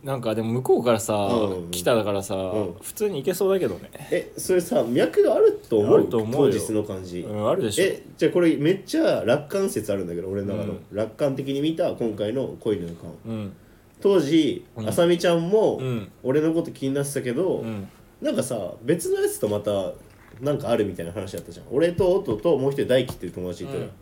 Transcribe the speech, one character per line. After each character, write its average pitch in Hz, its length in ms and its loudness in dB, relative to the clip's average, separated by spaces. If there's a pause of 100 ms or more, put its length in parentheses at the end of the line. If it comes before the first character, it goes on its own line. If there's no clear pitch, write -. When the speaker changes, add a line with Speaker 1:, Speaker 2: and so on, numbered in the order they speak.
Speaker 1:
な 135 140 -4
ん 123 40 -6
か 113 140 0
で 110 80 -2
も 113 100 -2
向 127 100 0
こ 185 180 4
う 117 40 -4
か 120 80 4
ら 107 80 4
さ、 107 140 -2
Speaker 2:
う 104 40 2
ん 101 140 2
う 104 220 2
ん 90 100 -6
う 85 40 -12
ん。 - 20 -10
Speaker 1:
来 87 120 -4
た 131 120 4
だ 110 100 2
か 101 80 0
ら 98 100 0
さ、 98 120 -6
Speaker 2:
う 95 240 -2
ん。 92 240 -4
Speaker 1:
普 - 100 -12
通 208 160 -2
に 151 140 -4
行 - 20 -12
け 185 80 0
そ 190 160 0
う 190 60 4
だ 190 40 2
け 165 80 0
ど 92 100 -4
ね。 - 140 -16 (200)
Speaker 2:
え、 - 260 -2
そ - 180 -2
れ 180 60 6
さ、 170 260 0
脈 208 360 2
が 339 120 6
あ - 40 2
る 427 280 6
と 110 120 4
思 107 120 4
う？ 403 40 10
Speaker 1:
あ - 40 10
る - 100 4
と 123 100 0
思 117 240 2
う 131 40 8
よ。 101 60 6
Speaker 2:
当 92 60 2
日 110 140 -4
の 107 120 0
感 95 180 -8
じ。 90 180 -8
Speaker 1:
う 101 140 -8
ん、 107 140 0
あ 151 60 2
る 185 80 0
で 107 100 0
し 156 80 0
ょ。 190 40 6
Speaker 2:
え、 - 180 -2 (160)
じ 170 80 2
ゃ - 20 4
あ - 40 2
こ 180 80 2
れ 165 160 6
め 147 160 2
っ 190 100 -2
ち - 180 -2
ゃ 143 240 2
楽 135 240 2
観 196 220 0
説 104 200 -4
あ 101 60 2
る 95 80 -4
ん - 20 -6
だ 85 80 -6
け 87 60 -4
ど、 92 80 -8
俺 98 140 -4
の 98 140 -4
中 87 100 -4
の。 85 80 -6
Speaker 1:
う - 20 -10
ん。 - 160 -14
Speaker 2:
楽 110 220 -4
観 139 200 0
的 135 200 -6
に 139 80 -2
見 160 120 0
た 131 180 0
今 113 220 -2
回 104 200 -2
の 131 260 -4
恋 101 200 0
の 85 80 -8
予 85 80 -10
感。 82 180 -14 (120)
Speaker 1:
う 113 60 -8
ん。 104 240 -8 (460)
Speaker 2:
当 196 180 6
時、 156 460 2 (100)
Speaker 1:
う 113 60 -8
ん。 107 60 -4
Speaker 2:
あ - 40 -2
さ 170 140 4
み 175 100 4
ち 180 100 0
ゃ 170 100 4
ん 170 120 -2
も、 196 300 4
Speaker 1:
う 131 40 -6
ん。 120 300 -4 (100)
Speaker 2:
俺 139 200 2
の 160 100 2
こ 165 100 0
と - 80 -6
気 135 160 -6
に 135 60 0
な 143 100 0
っ 139 40 -2
て 143 80 -8
た 123 80 -2
け 120 100 -4
ど、 151 280 0
Speaker 1:
う 117 60 -6
ん。 101 220 -8 (320)
Speaker 2:
な 294 120 -2
ん - 40 -2
か - 60 0
さ、 104 400 -6
別 175 280 -2
の 392 120 0
や 403 60 0
つ - 100 -6
と 107 100 -2
ま 104 120 -2
た、 101 340 -2 (480)
な 147 100 -2
ん 135 60 -2
か - 100 -6
あ 117 80 2
る 110 80 2
み 92 100 -4
た 87 80 -8
い 85 40 -6
な 85 60 -10
話 98 200 -8
だ 90 60 -8
っ - 40 -10
た - 80 -16
じ 87 100 -18
ゃ - 20 -20
ん。 - 80 -20
俺 165 220 2
と 180 220 2
音 143 220 0
と 151 220 2
も 135 100 0
う 139 40 -2
一 139 40 -4
人 135 120 -2
大 127 180 4
輝 - 80 -10
っ - 20 -14
て - 80 -12
い 85 60 -8
う - 20 -20
友 90 160 -8
達 90 160 -8
い - 40 -10
た 139 40 -8
じ - 60 -4
ゃ - 20 -4
ん。 226 40 -6
Speaker 1:
う - 20 -10
ん。 - 40 -12 (120)